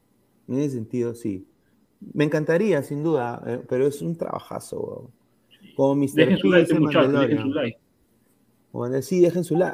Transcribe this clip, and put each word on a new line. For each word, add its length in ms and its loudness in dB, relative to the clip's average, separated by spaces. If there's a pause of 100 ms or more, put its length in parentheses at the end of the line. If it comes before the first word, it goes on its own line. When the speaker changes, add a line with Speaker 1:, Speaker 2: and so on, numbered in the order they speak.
(480)
Speaker 1:
En 120 -4
ese 160 -2
sentido, 380 -4
sí. 340 -8 (640)
Me 120 0
encantaría, 560 0
sin 220 -8
duda, 440 -2
eh, 220 -6
pero 180 2
es 140 -4
un 160 -6
trabajazo, 640 -8
weón. 260 -10 (680)
Como 200 2
mister 300 2
Speaker 2:
Dejen 140 4
su 100 2
Speaker 1:
T 80 4
Speaker 2:
like, 100 6
Speaker 1:
dice 120 2
Speaker 2:
muchachos, 320 4
dejen 20 2 (240)
Speaker 1:
Mandalorian. 100 -4
Speaker 2:
su 60 -2
like. 240 -4 (960)
Speaker 1:
Bueno, 280 -4
sí, 200 0
dejen 220 4
su 120 -2
like. 180 2